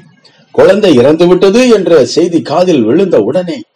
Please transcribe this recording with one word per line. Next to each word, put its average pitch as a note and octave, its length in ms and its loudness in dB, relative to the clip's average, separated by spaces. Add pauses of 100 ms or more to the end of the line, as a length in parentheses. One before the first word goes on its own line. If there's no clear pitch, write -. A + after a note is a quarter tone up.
(520)
குழந்தை F#3 420 2
இறந்து D#3 320 2
விட்டது G3 420 2
என்ற E3+ 380 2
செய்தி E3 360 -2
காதில் D#3+ 400 -2
விழுந்த D#3+ 360 0
உடனே E3 440 -6 (140)